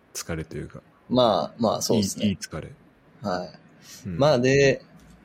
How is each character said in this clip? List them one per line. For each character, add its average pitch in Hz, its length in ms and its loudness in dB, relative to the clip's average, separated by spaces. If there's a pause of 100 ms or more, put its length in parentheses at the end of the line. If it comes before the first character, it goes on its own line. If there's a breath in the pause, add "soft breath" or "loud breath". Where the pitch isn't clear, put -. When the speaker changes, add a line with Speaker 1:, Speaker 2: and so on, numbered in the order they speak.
(140)
Speaker 1:
疲 - 220 -8
れ 80 100 -8
と - 120 -14
い 73 40 -10
う 71 60 -12
か。 - 140 -18 (280)
Speaker 2:
ま 110 440 2
あ、 - 60 -20
ま 104 160 0
あ 82 60 -4
そ - 140 0
う 110 40 2
っ 101 40 0
す 95 140 -6
ね。 - 80 -4
Speaker 1:
い - 40 2
い、 - 20 -2
い - 40 -2
い - 20 -16
疲 - 220 -12
れ。 - 120 -14 (500)
Speaker 2:
は 90 240 -4
い。 - 640 -20
Speaker 1:
う - 20 -8
ん。 85 80 -8
Speaker 2:
ま 147 160 4
あ 123 60 2
で、 135 440 4 (420)